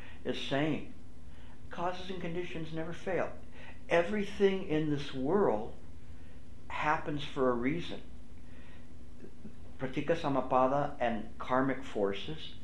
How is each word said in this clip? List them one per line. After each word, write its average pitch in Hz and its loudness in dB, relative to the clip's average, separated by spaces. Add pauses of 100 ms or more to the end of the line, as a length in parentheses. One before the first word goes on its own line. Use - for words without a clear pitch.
(260)
is 123 0
saying. 143 0 (760)
Causes 180 -2
and 180 -4
conditions 165 -2
never 160 -2
fail. 165 0 (600)
Everything 196 4
in 156 2
this 143 0
world 131 2 (920)
happens 151 0
for 131 2
a 123 4
reason. 127 0 (1800)
Pratika 147 2
Samapada 139 4
and 113 2 (140)
karmic 131 2
forces, 101 0 (260)